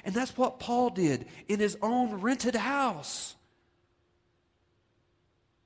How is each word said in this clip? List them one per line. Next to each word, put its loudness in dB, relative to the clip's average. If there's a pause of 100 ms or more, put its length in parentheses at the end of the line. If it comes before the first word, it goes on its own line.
And -4
that's -2
what 0
Paul 2
did 2 (200)
in 0
his 2
own 2
rented 0
house. -2 (2250)